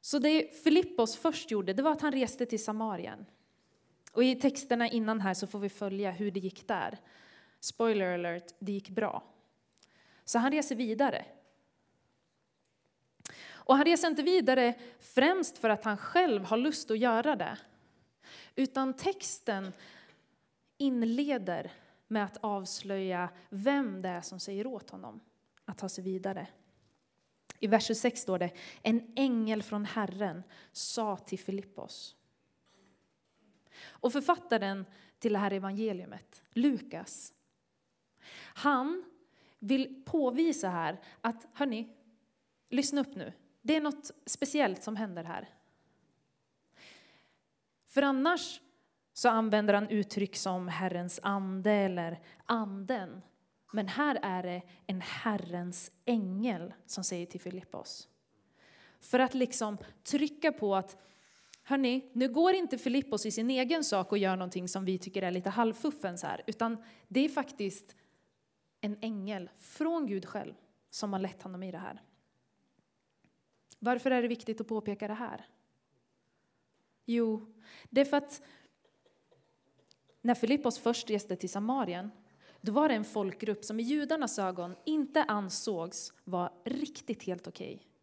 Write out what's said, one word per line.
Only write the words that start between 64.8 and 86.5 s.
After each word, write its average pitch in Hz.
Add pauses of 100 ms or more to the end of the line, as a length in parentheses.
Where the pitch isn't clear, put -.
vi 185
tycker 190
är 180
lite 180
halvfuffens 220
här, -
utan 226 (240)
det 247
är 285
faktiskt - (840)
en 208
ängel 202
från 320
Gud 196
själv - (360)
som 202
har 190
lett 190
honom 185
i 185
det 170
här. - (1800)
Varför 247
är 254
det 240
viktigt 226
att 214
påpeka 214
det 208
här? 220 (1600)
Jo, 226 (360)
det 254
är 277
för 285
att 285 (1800)
när 240
Filippos 240
först 233
reste 208
till 180
Samarien, 208 (540)
då 214
var 294
det 254
en 214
folkgrupp 208
som 220
i 233
judarnas 294
ögon 180 (100)
inte 311
ansågs 190 (100)
vara 180 (100)